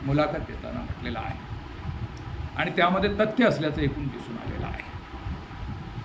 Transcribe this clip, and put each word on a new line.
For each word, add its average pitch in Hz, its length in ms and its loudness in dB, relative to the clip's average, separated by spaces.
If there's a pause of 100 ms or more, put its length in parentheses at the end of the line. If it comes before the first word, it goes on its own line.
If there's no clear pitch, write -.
मुलाखत 147 460 2
देताना 117 320 -6
म्हटलेलं 117 380 -4
आहे. - 200 -4 (1160)
आणि 160 140 2
त्यामध्ये 185 440 6
तथ्य 220 320 6
असल्याचं 151 340 4
एकूण 139 260 2
दिसून - 300 -6
आलेलं - 300 -4
आहे. - 160 -4 (1200)